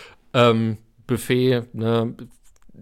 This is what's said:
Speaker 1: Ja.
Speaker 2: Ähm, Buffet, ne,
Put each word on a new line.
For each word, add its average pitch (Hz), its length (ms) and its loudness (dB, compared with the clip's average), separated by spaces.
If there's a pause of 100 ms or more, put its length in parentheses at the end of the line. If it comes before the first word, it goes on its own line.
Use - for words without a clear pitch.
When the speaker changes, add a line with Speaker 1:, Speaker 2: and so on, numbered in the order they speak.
(340)
Speaker 1:
Ja. 120 160 6
Speaker 2:
Ähm, 113 280 0 (280)
Buffet, 123 680 0
ne, 117 420 -2 (680)